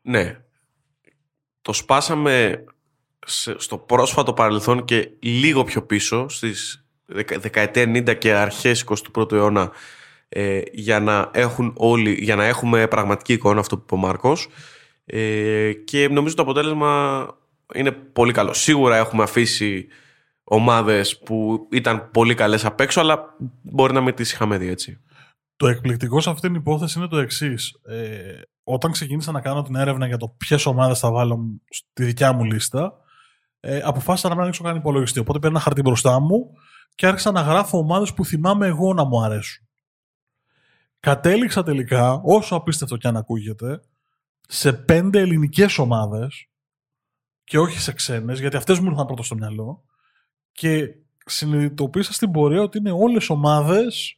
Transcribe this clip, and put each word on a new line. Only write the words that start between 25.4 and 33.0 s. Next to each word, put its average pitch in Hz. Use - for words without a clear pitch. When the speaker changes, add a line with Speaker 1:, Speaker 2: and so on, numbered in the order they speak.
Speaker 2:
Το 135
εκπληκτικό 120
σε 175
αυτήν 175
την 170
υπόθεση 151
είναι 175
το 160
εξής. 131
Ε, 104
όταν 131
ξεκίνησα 151
να 143
κάνω 139
την 135
έρευνα 131
για 120
το 113
ποιες -
ομάδες 127
θα 120
βάλω 117
στη -
δικιά 123
μου 120
λίστα, 120